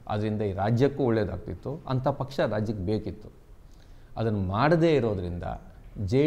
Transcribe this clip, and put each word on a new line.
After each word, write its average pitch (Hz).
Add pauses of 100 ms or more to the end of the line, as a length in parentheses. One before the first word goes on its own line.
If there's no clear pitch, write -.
(140)
ಅದರಿಂದ 107
ಈ 95 (100)
ರಾಜ್ಯಕ್ಕೂ 127
ಒಳ್ಳೆಯದಾಗ್ತಿತ್ತು, 101 (200)
ಅಂಥ 131 (160)
ಪಕ್ಷ - (160)
ರಾಜ್ಯಕ್ಕೆ 107
ಬೇಕಿತ್ತು. 104 (880)
ಅದನ್ನು 110 (140)
ಮಾಡದೇ 160
ಇರೋದ್ರಿಂದ 90 (680)
ಜೆ 139